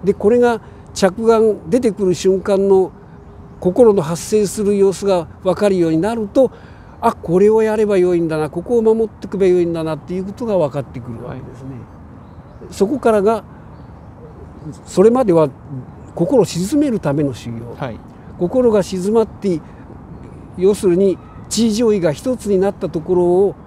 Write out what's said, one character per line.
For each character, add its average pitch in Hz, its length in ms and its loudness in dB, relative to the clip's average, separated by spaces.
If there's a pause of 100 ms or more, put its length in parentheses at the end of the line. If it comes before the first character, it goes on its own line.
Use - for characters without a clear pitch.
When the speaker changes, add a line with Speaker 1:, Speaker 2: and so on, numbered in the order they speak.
Speaker 1:
で、 190 100 2
こ 202 160 2
れ 240 80 4
が 240 220 2 (340)
着 196 320 0
眼、 214 420 2
出 226 120 2
て 226 120 0
く 196 140 -2
る 180 80 2
瞬 190 260 0
間 196 280 0
の 190 240 4 (680)
心 214 320 4
の 196 100 2
発 160 200 -6
生 214 240 0
す 208 180 -4
る 202 120 2
様 196 160 4
子 196 140 -6
が 180 220 0 (140)
分 185 120 0
か 208 140 0
る 190 100 2
よ 165 100 2
う - 20 0
に 160 80 0
な 208 160 -2
る 220 140 -6
と、 262 220 2 (500)
あ、 233 140 0
こ 165 240 -2
れ 208 120 6
を 220 120 4
や 214 140 0
れ 214 100 0
ば 202 120 0
よ 180 160 2
い 170 60 0
ん 170 60 -2
だ 160 120 -2
な、 156 120 -4
こ 170 120 -8
こ 240 160 0
を 226 40 0
守 220 220 2
っ 214 40 -6
て - 200 -14
く 190 100 -8
れ - 20 0
ば 196 60 4
よ 180 140 4
い 170 60 2
ん 170 60 -4
だ 165 120 -4
な 160 120 -4
っ - 20 -12
て 175 160 -12
い 185 60 -4
う 185 40 -8
こ 202 80 -10
と 240 140 -8
が 208 100 -2
分 151 140 0
か 143 100 -6
っ 127 40 -6
て - 140 -14
く 120 140 -12
る 113 120 -12
わ 131 100 -12
け 127 60 -12
で - 160 -18
す 123 60 -18
ね。 135 80 -14
Speaker 2:
は - 1000 -20
い。 175 40 -18
Speaker 1:
そ 196 120 0
こ 254 120 -4
か 233 140 0
ら 208 100 2
が、 214 220 0 (1400)
そ - 180 0
れ 220 80 8
ま 254 140 2
で 196 80 2
は 160 160 4 (640)
心 214 280 2
を - 20 6
静 185 320 -4
め 285 140 2
る 214 80 -2
た 151 140 -2
め 151 100 0
の 139 120 -2
修 - 160 -14
行。 117 260 -12
Speaker 2:
は 139 140 -8
い。 104 100 -14 (380)
Speaker 1:
心 233 340 2
が 208 100 4
静 185 300 -4
ま 226 100 4
っ 220 40 0
て、 175 340 -4 (960)
要 190 180 2
す 196 140 0
る 170 80 4
に、 190 220 2 (300)
地 226 240 0
上 220 220 2
位 202 60 0
が 165 120 2
一 254 240 -4
つ - 100 -12
に 202 120 2
な 196 140 2
っ - 20 -10
た 190 140 -8
と 160 120 -4
こ 180 140 -2
ろ 180 100 2
を 180 300 2 (120)